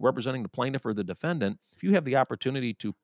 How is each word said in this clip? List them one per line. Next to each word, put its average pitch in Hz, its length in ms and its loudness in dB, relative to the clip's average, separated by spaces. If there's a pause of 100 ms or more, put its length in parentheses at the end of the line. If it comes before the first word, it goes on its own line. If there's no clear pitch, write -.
representing 123 420 0
the 95 60 -6
plaintiff 135 360 -4
or 110 100 0
the 101 100 -2
defendant. 107 560 -2 (160)
If - 60 -16
you 190 120 4
have 165 100 4
the 131 120 2
opportunity 131 580 0
to - 180 -4 (100)